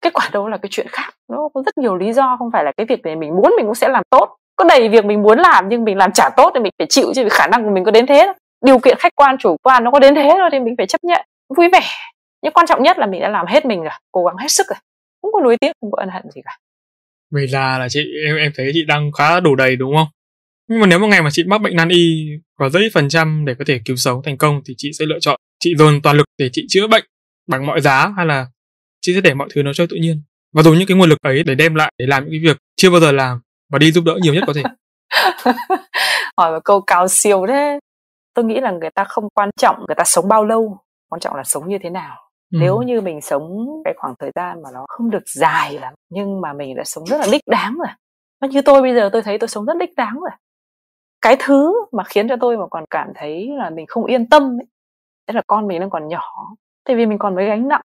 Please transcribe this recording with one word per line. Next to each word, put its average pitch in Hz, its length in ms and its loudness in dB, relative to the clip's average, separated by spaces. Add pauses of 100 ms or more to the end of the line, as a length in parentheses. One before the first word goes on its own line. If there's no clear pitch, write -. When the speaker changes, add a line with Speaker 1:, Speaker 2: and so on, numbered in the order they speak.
Speaker 1:
Kết 339 100 0
quả - 200 -2
đâu 202 160 -6
là 196 80 -8
cái 196 160 -12
chuyện - 180 -8
khác. - 240 -12 (140)
Nó 285 260 -8
có 269 120 -6
rất - 120 -6
nhiều 226 180 -2
lý 196 160 -4
do, 254 260 0
không 240 140 -6
phải 185 120 0
là 139 120 -2
cái 226 100 -4
việc 247 160 -4
này 160 140 -6
mình 160 200 -6
muốn 285 200 4
mình 294 100 0
cũng 208 80 -4
sẽ 233 140 0
làm 254 220 0
tốt. - 260 4 (200)
Có 370 120 2
đầy 262 200 6
việc 208 160 6
mình 208 180 0
muốn 214 160 6
làm 285 300 4
nhưng 233 160 -2
mình 208 120 -2
làm 190 160 2
chả 143 240 2
tốt 311 180 6
thì 262 60 0
mình 202 180 -2
phải 156 120 -2
chịu - 240 2
chứ, 240 160 0
khả - 160 2
năng 226 180 2
của 214 60 -2
mình 185 140 0
có 214 60 2
đến 226 160 6
thế 285 180 6
đâu. 392 100 -2 (300)
Điều 262 140 8
kiện 247 200 4
khách 349 180 0
quan, 269 220 6
chủ 185 240 0
quan 254 220 4
nó 240 60 0
có 285 80 4
đến 277 160 8
thế 285 140 2 (100)
thôi 370 140 2
thì 277 80 0
mình 240 180 -4
phải 196 80 -2
chấp 320 180 -6
nhận, 349 220 -2 (300)
vui 349 160 6
vẻ. 359 100 6 (600)
Nhưng - 100 -4
quan - 140 4
trọng 240 160 0
nhất 359 160 4
là 247 80 0
mình 190 140 -6
đã 175 80 -2
làm 190 180 -4
hết 277 200 2
mình 208 140 -2
rồi, 156 120 -8 (200)
cố 180 120 0
gắng 185 120 -2
hết 240 120 -10
sức 392 200 0
rồi. - 80 -8 (460)
Không 415 100 -6
có 427 80 0
nuối 240 200 4
tiếc, 294 200 -2
không 208 100 -12
có - 100 -6
ân 190 80 -8
hận - 220 -12
gì 135 140 -20
cả. - 140 -20 (760)
Speaker 2:
Vậy 143 200 -2
là, 131 260 -2
là 127 100 -6
chị, 135 120 -4 (260)
em, 151 100 -2
em 151 200 -2
thấy 131 180 -4
chị 160 140 0
đang 147 300 -2
khá 160 220 2
đủ 160 140 2
đầy 131 220 2
đúng 131 200 -2
không? 156 100 2 (640)
Nhưng 226 120 0
mà 208 60 6
nếu 175 120 6
một 208 80 2
ngày 196 160 4
mà 151 100 0
chị 170 160 0
mắc 196 100 2
bệnh 208 180 -4
nan 165 120 0
y, 165 400 2 (300)
có 139 100 -2
rất 160 120 0
ít 220 140 0
phần 147 140 2
trăm 156 360 0
để 135 140 -4
có 131 100 -10
thể 127 160 -2
cứu 131 120 -4
sống 127 280 -2
thành 143 120 -6
công 147 300 0
thì 131 100 -14
chị 143 220 -10
sẽ 156 80 -4
lựa 151 140 -4
chọn, 143 200 -2 (200)
chị 170 180 0
dồn 151 240 6
toàn 147 140 2
lực 147 100 4 (120)
để 131 140 -2
chị - 160 -8
chữa 196 180 0
bệnh 220 180 2 (440)
bằng 131 180 -4
mọi 143 140 -2
giá, 143 360 2
hay 175 100 -2
là 135 200 -2 (560)
chị 180 120 -2
sẽ 196 60 0
để 170 140 2
mọi 139 200 -8
thứ 147 80 -2
nó 139 100 -2
trôi 170 180 -2
tự - 60 -10
nhiên 165 260 -2 (320)
và 151 80 4
dùng 160 160 8
những 185 80 2
cái 190 100 2
nguồn 185 120 6
lực 147 140 4
ấy 139 200 0
để 135 120 -2
đem 156 200 2
lại, 156 240 0
để 123 80 -6
làm 135 180 0
những 160 80 -10
cái 156 80 -6 (100)
việc 143 80 0 (180)
chưa 185 140 4
bao 175 100 6
giờ 156 120 4
làm 131 280 -2 (320)
và 139 60 0
đi 156 140 4
giúp 170 120 2
đỡ 165 180 0
nhiều 151 120 2
nhất 180 120 0
có 151 60 -4
thể? 143 100 -4 (480)
Speaker 1:
<laughs> - 440 0 (840)
Hỏi 165 160 2
một 160 120 -6
câu 202 160 4
cao 185 280 0
siêu 190 400 0
thế. 285 300 -2 (580)
Tôi 220 80 0
nghĩ 220 160 -2
là 254 100 -2
người 160 200 -8
ta 196 140 -4
không 208 300 -8
quan 202 220 -2
trọng 233 200 0 (120)
người 156 60 -6
ta 175 100 0
sống 175 240 0
bao 214 160 2
lâu, 220 340 -2 (300)
quan 170 120 -14
trọng - 140 -10
là 139 100 -10
sống 151 240 -8
như 196 100 -6
thế 180 120 -10
nào. 165 260 -14 (360)
Speaker 2:
Ừ. 175 80 -2
Speaker 1:
Nếu 190 220 0
như 247 180 -2
mình 170 200 -8
sống 165 460 -8 (180)
cái 160 120 -6
khoảng 131 220 -12
thời 143 160 -10
gian 175 280 -10
mà 143 120 -18
nó 127 140 -16
không 233 220 -6
được 202 160 -6
dài - 520 -2
lắm, 127 160 -16 (160)
nhưng 196 300 -8
mà 156 120 -10
mình 139 240 -12
đã - 80 -10
sống 156 200 -14
rất 214 160 -4
là 262 120 -4
đích 294 140 0
đáng 226 280 -4
rồi. 320 180 -8 (480)
Và 277 80 -6
như 269 140 -2
tôi 277 200 6
bây 254 120 0
giờ 220 180 2
tôi 226 100 0
thấy 208 160 -6
tôi 226 100 -6
sống 214 160 -10
rất 302 160 -4
đích 359 160 -8
đáng 226 240 -6
rồi. 349 100 -12 (920)
Cái 233 160 4
thứ 277 360 2 (180)
mà 196 120 -6
khiến 247 240 -4
cho 254 120 -2
tôi 240 160 -2
mà 190 140 -8
còn 165 200 -10
cảm 156 240 -8
thấy 160 440 -12
là 190 120 -8
mình 160 180 -14
không 226 160 -6
yên 240 240 -2
tâm 302 140 6
ấy, 240 240 -6 (600)
đấy 214 80 -10
là 233 120 -4
con 214 200 -2
mình 180 140 -6
đang 196 100 -8
còn 156 180 -8
nhỏ. 165 160 -10 (600)
Tại 254 120 0
vì 226 100 2
mình 214 120 -2
còn 202 160 -4
mấy 185 120 -2
gánh 220 220 -2
nặng. 294 160 -2